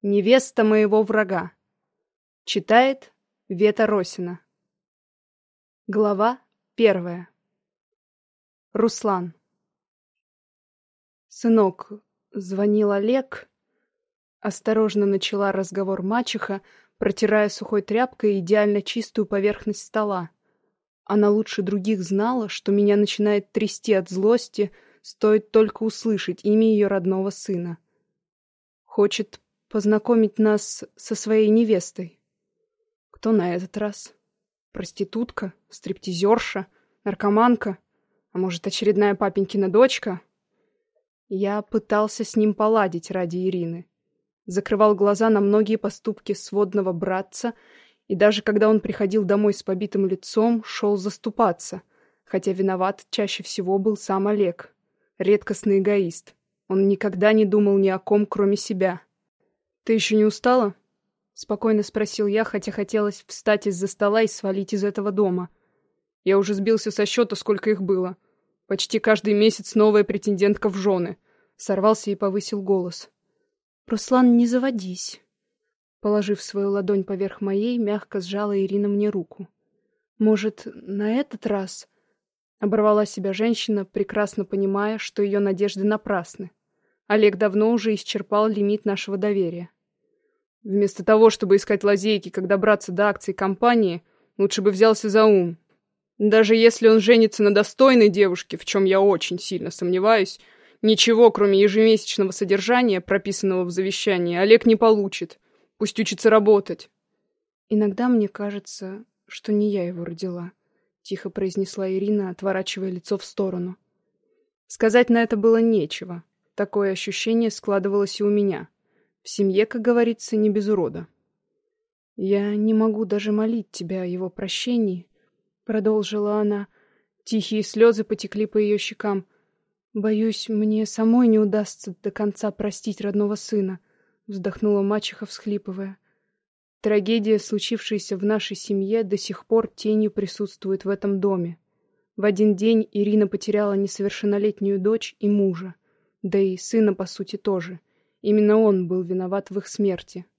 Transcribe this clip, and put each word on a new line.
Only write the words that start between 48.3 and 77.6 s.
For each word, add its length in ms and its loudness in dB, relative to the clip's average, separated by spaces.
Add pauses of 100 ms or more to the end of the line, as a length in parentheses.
когда 260 2
он 120 4
приходил 440 -2
домой 280 2
с 100 -6
побитым 440 -2
лицом, 580 0
шел 340 -2
заступаться, 840 -4 (440)
хотя 280 -4
виноват 580 -2
чаще 320 -6
всего 360 -2
был 180 0
сам 320 -2
Олег. 460 -2 (440)
Редкостный 640 0
эгоист. 560 -2 (320)
Он 180 2
никогда 460 2
не 120 4
думал 320 2
ни 120 4
о 100 -2
ком, 260 2
кроме 320 0
себя. 460 -4 (800)
«Ты 120 0
еще 220 0
не 80 6
устала?» — 520 2 (580)
спокойно 480 -2
спросил 460 -4
я, 160 0
хотя 260 -8
хотелось 560 -4
встать 400 -2
из-за 220 -4
стола 340 0
и 60 2
свалить 440 -4
из 120 -2
этого 260 -4
дома. 380 -2 (760)
Я 160 2
уже 160 0
сбился 380 0
со 120 0
счета, 300 -2
сколько 340 -2
их 140 0
было. 340 -2 (520)
Почти 320 -4
каждый 340 2
месяц 400 2
новая 300 6
претендентка 640 0
в 80 -4
жены. 400 -2 (400)
Сорвался 560 0
и 20 -2
повысил 480 -4
голос. 480 -4 (800)
«Руслан, 480 2
не 100 4
заводись». 720 -4 (800)
Положив 400 -2
свою 300 -4
ладонь 320 -2
поверх 380 -6
моей, 380 -2